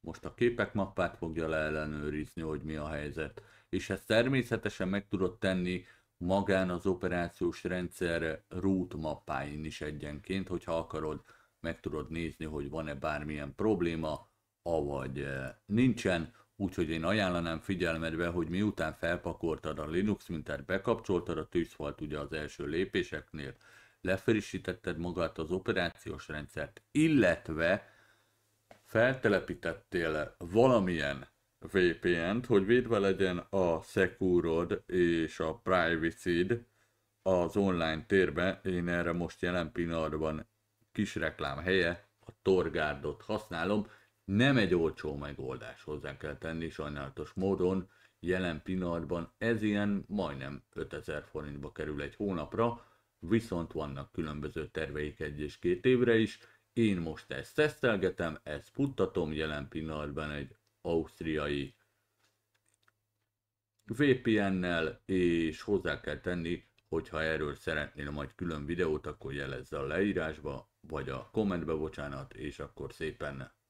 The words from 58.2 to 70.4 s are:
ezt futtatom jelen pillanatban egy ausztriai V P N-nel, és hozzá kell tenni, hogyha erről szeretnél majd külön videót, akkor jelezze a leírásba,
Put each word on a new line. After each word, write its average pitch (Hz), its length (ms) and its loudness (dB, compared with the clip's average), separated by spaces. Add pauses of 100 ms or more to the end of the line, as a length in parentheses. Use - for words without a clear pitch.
ezt 73 260 -8
futtatom 95 640 0
jelen 76 340 -2
pillanatban 76 640 -4
egy 71 240 -8 (260)
ausztriai 76 920 -2 (2000)
V 120 200 0
P 131 220 6
N-nel, 90 800 2
és 85 560 2
hozzá 82 380 0
kell 76 200 -6
tenni, 87 440 -4 (240)
hogyha 78 340 -2
erről 76 340 -2
szeretnél 73 560 -4
majd 71 240 -6
külön 78 300 -4
videót, 82 400 0
akkor 71 280 -8
jelezze 67 460 -6
a 69 60 -4
leírásba, 78 960 -2